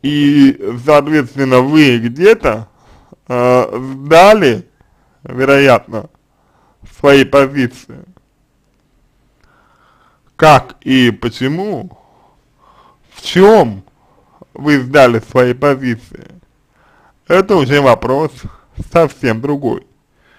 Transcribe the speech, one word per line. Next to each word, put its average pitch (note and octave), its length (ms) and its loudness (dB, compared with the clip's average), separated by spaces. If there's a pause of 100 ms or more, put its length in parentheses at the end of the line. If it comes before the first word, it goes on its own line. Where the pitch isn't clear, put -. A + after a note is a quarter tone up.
И, C#3 800 0
соответственно, C#3 760 0
вы C#3 360 2
где-то, B2 680 -2 (580)
э, B2 540 -2
сдали, C#3+ 880 2 (540)
вероятно, B2+ 880 -2 (880)
свои C#3 260 2
позиции. C3+ 800 -4 (2250)
Как D3 460 2
и B2+ 280 0
почему, C3+ 880 -10 (1160)
в - 80 -20
чем F3 600 2 (720)
вы C#3+ 260 -2
сдали B2+ 420 2 (100)
свои B2 240 0
позиции, C3 720 -6 (1000)
это G3 300 0
уже C#3+ 240 0
вопрос C3+ 500 0 (640)
совсем C3+ 480 -2
другой. C#3 460 -6 (520)